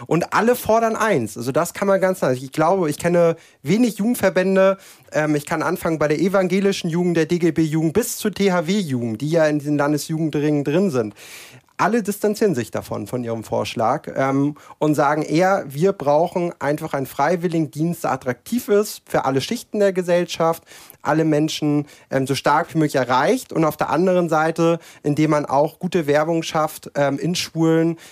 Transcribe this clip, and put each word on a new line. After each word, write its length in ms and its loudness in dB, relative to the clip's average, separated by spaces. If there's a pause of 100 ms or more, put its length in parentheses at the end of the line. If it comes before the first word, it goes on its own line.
und 260 0
alle 240 2
fordern 400 0
eins. 400 -2
Also 160 -6
das 220 -2
kann 120 -4
man 140 4
ganz, 220 0
ich 280 -2
glaube, 380 2
ich 100 -4
kenne 380 2 (260)
wenig 360 2
Jugendverbände, 800 2 (340)
ähm, 220 0
ich 120 -2
kann 160 -2
anfangen 360 -2
bei 100 2
der 120 0
evangelischen 720 0
Jugend, 260 0
der 100 2
D-G-B-Jugend 640 0
bis 260 -2
zur 140 -2
T-H-W-Jugend, 880 0
die 100 -4
ja 160 4
in 120 0
diesen 180 -2
Landesjugendringen 840 0
drin 280 2
sind. 240 -2 (640)
Alle 280 0
distanzieren 500 0
sich 160 -4
davon, 380 -8
von 160 -6
ihrem 180 -6
Vorschlag, 720 -2
ähm, 420 0 (220)
und 160 2
sagen 280 2
eher, 460 2
wir 240 0
brauchen 680 0
einfach 340 -4
einen 120 -4
Freiwilligendienst, 1000 -2
der 80 -2
attraktiv 560 -6
ist 380 0
für 180 0
alle 160 0
Schichten 400 -4
der 120 4
Gesellschaft, 720 0 (400)
alle 220 2
Menschen, 640 0 (260)
ähm, 160 0
so 80 -2
stark 360 0
wie 60 -2
möglich 160 2
erreicht 580 0
und 120 0
auf 120 0
der 140 -2
anderen 380 2
Seite, 500 2 (240)
indem 280 2
man 160 0
auch 340 0
gute 260 -2
Werbung 380 2
schafft, 500 -4
ähm, 240 0
in 160 -2
Schulen, 640 0 (140)